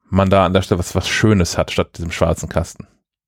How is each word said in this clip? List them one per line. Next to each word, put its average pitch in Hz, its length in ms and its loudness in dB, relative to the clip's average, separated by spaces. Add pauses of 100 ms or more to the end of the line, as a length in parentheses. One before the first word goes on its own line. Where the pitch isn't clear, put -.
man 95 220 2
da 95 160 4
an 92 60 0
der 92 100 4
Stelle 95 160 0
was, - 160 -6
was 92 140 -2
Schönes 101 500 2
hat, 80 120 -2
statt - 280 -4
diesem 82 140 -8
schwarzen - 360 -2
Kasten. - 380 -6 (400)